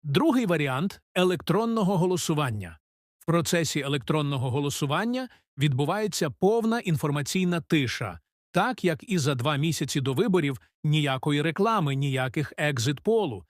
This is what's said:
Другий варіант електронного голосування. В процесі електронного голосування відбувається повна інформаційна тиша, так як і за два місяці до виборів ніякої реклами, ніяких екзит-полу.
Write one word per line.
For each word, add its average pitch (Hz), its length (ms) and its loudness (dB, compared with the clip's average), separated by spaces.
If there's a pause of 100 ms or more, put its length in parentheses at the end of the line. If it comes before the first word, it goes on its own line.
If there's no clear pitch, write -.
Другий 240 380 2
варіант 151 540 -2 (140)
електронного 190 800 0
голосування. 147 800 -2 (400)
В - 80 -20
процесі 165 540 0
електронного 143 720 -2
голосування 151 800 -2 (300)
відбувається 151 720 0
повна 220 500 2
інформаційна 160 800 0
тиша, 113 600 -2 (320)
так 220 320 0
як 160 260 0
і 180 80 2
за 143 160 2
два 139 220 0
місяці 151 440 -2
до 135 120 -2
виборів 160 480 2 (240)
ніякої 147 580 2
реклами, 165 520 0
ніяких 135 640 -2
екзит-полу. 147 920 0